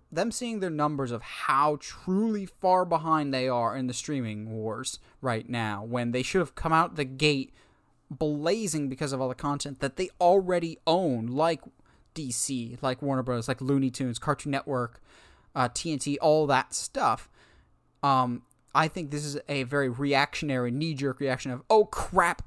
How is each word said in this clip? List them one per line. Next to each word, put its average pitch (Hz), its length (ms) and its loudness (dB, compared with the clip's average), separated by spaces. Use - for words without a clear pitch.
them 180 200 -2
seeing 226 300 -6
their 185 100 -2
numbers 147 400 0
of 117 100 -4
how 147 600 2
truly 202 640 -2
far 185 400 2
behind 156 480 2
they 131 140 0
are 120 280 2
in 131 120 -2
the 123 40 -2
streaming 110 580 -6
wars 113 500 -6
right 117 280 -2
now, 107 360 -4
when 120 280 -2
they 127 100 2
should 190 160 0
have 170 160 0
come - 180 -2
out 165 220 4
the 151 100 -4
gate 135 480 0
blazing 151 800 -2
because 135 240 -6
of 135 80 -2
all 131 80 -2
the 127 60 -6
content 143 460 -6
that 139 160 -4
they 185 120 -4
already 180 640 4
own, 147 400 2
like 147 340 0
D 147 180 -8
C, 120 480 -4
like 127 220 -4
Warner 135 200 0
Bros., 120 260 -2
like 131 120 -2
Looney 135 300 2
Tunes, 123 280 -4
Cartoon - 320 -2
Network, 135 520 -2
uh, 127 180 2
T - 200 -4
N 143 60 -2
T, 143 220 -2
all 156 260 6
that 135 260 2
stuff. - 560 -2
Um, 127 400 2
I 156 140 4
think 160 240 -6
this 147 140 -4
is 143 120 -6
a 139 160 -2
very 139 240 0
reactionary, 135 800 0
knee-jerk 139 480 -2
reaction 135 320 -2
of, 123 180 -8
"Oh, 214 180 8
crap, - 600 2